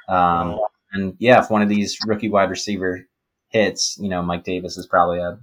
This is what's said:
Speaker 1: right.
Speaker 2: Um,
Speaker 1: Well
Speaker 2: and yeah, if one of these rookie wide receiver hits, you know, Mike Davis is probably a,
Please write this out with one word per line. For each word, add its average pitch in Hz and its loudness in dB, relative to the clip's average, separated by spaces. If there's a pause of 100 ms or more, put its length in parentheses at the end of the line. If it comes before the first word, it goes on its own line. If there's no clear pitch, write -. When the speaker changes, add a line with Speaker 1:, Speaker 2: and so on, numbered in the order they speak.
Speaker 1:
right. 87 2
Speaker 2:
Um, 87 -4
Speaker 1:
Well 107 -4 (220)
Speaker 2:
and 95 -4
yeah, 120 8
if - -2
one 104 2
of 104 2
these 104 0
rookie 107 -2
wide 98 2
receiver 92 -6 (400)
hits, 98 0
you 101 -6
know, 90 -4
Mike 87 -4
Davis 90 -8
is 90 -12
probably 87 2
a, 87 -6